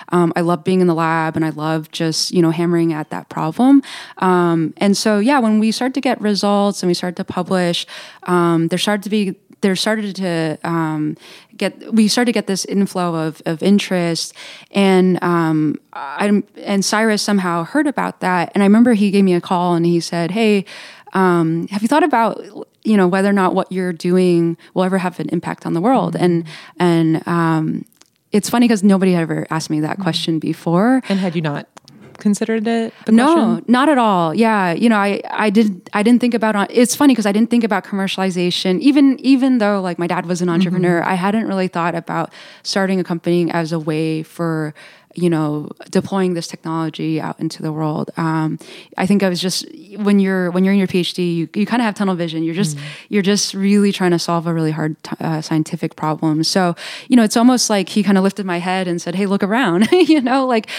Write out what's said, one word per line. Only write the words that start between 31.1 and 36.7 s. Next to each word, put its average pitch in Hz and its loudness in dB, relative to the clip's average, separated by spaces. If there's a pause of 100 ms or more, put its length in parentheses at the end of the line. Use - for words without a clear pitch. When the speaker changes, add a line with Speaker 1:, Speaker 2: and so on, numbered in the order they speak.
Speaker 2:
had 185 -2
you 170 -4
not 147 -6 (520)
considered 220 -2
it? 226 -2 (140)
The 220 2
Speaker 1:
No, 254 6
Speaker 2:
question? 226 2
Speaker 1:
not 254 4
at 294 4
all. 185 2
Yeah. 208 2
You 214 2
know, 226 4
I, 202 0 (100)
I 214 -2
didn't, 202 2
I 208 0
didn't 233 4
think 240 0
about 220 0
it. 202 -2